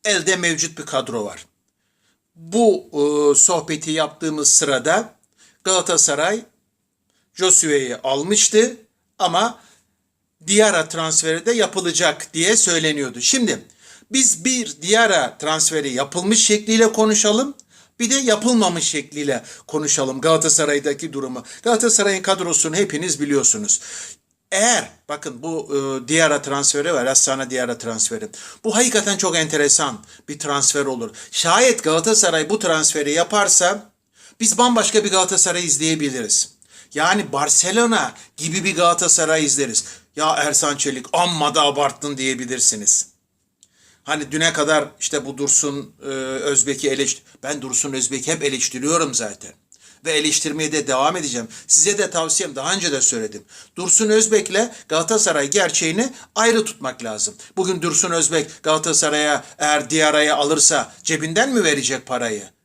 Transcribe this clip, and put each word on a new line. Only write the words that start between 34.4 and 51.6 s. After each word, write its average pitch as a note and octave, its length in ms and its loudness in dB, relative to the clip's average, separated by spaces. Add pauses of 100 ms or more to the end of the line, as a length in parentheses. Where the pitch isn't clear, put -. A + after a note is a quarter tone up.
bambaşka A3+ 460 4
bir G3 80 -2
Galatasaray F#3 540 2
izleyebiliriz. C#3+ 880 -2 (400)
Yani D#3+ 400 0
Barcelona F3+ 800 2 (240)
gibi E3 260 -4
bir F#3 120 0
Galatasaray E3 720 2
izleriz. B2+ 380 -2 (320)
"Ya D#3 200 0
Ersan D3 420 0
Çelik, C3 360 -4
amma E3 420 0
da D#3 60 4
abarttın." C#3+ 560 0
diyebilirsiniz. B2 880 -2 (960)
Hani D3 280 -6
düne D#3 220 0
kadar D3+ 320 0 (140)
işte C#3+ 260 -4
bu C3 120 -10
Dursun, C#3 560 -2 (100)
e, C3+ 40 -10
Özbek'i C3+ 840 -2
eleştir-, C3+ 340 -2 (200)
ben C#3 180 -6
Dursun C3+ 320 -4
Özbek'i C3 380 -4
hep D#3+ 120 -2
eleştiriyorum C#3 720 -2
zaten. G#2+ 400 -8 (520)
Ve D#3+ 60 -2
eleştirmeye D3+ 600 -2
de C#3 160 -2
devam C#3+ 300 0
edeceğim. A#2+ 300 -6 (200)